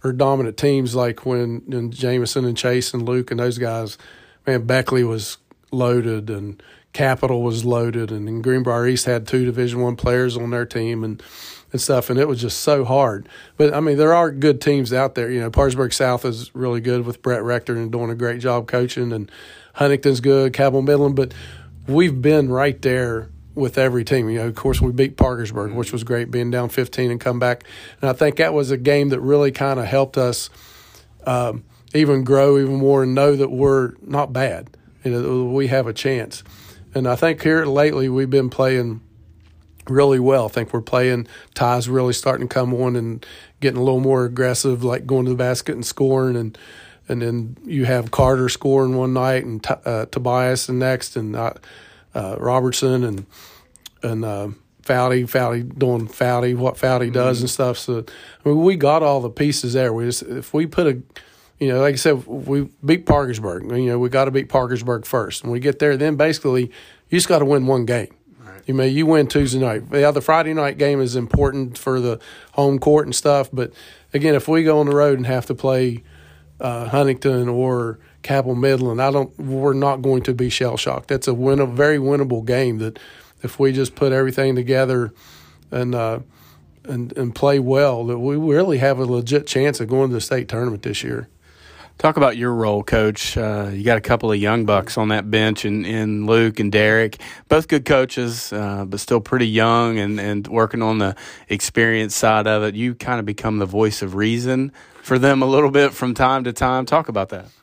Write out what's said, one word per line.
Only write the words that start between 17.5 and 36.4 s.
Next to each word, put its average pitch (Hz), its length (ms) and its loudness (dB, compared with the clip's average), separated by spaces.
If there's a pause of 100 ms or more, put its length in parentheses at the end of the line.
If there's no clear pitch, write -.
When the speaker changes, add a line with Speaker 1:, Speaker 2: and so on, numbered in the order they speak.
Speaker 1:
and 117 160 -6
doing 117 200 -4
a 117 40 -6
great 120 260 -4
job 120 280 -2
coaching, 123 420 -2
and 107 180 -6 (440)
Huntington's 139 480 2
good, 135 320 4
Cabell 135 300 2
Midland, 139 340 2
but 131 180 -2 (540)
we've 143 340 2
been 147 260 4
right 131 320 0
there 123 480 -2 (280)
with 135 200 -2
every 123 280 2
team. 117 260 0
You 117 80 -4
know, 123 100 -4
of 110 60 -8
course, 131 260 -2
we 127 120 2
beat 135 240 0
Parkersburg, 110 560 0
which 117 200 -6
was 113 120 -6
great, 120 260 -4
being 120 220 -2
down 123 160 -2
fifteen 123 420 -2
and 120 100 -6
come 123 200 -2
back. 123 240 -2 (360)
And 139 100 -2
I - 20 0
think 147 240 0
that 160 180 0
was 143 160 0
a 135 60 0
game 143 340 2
that 131 100 -2
really 143 320 2
kinda 135 320 -2
helped 135 320 0
us, 123 320 -2 (800)
um, 123 380 -4 (280)
even 143 320 2
grow 139 340 6
even 135 180 0
more 135 280 4
and 127 100 0
know 143 220 4
that 135 140 0
we're 135 500 2
not 139 320 -4
bad. 123 440 -4 (280)
You 127 60 -2
know, 127 340 -2
we 131 240 0
have 127 180 0
a 113 60 -6
chance. 120 500 -4 (540)